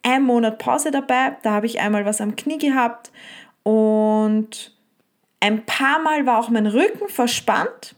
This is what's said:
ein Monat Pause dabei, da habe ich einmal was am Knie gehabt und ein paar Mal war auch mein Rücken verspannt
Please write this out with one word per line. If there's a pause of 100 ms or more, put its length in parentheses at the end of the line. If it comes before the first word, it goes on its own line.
ein
Monat
Pause
dabei,
da
habe
ich
einmal
was
am
Knie
gehabt (500)
und (640)
ein
paar
Mal
war
auch
mein
Rücken
verspannt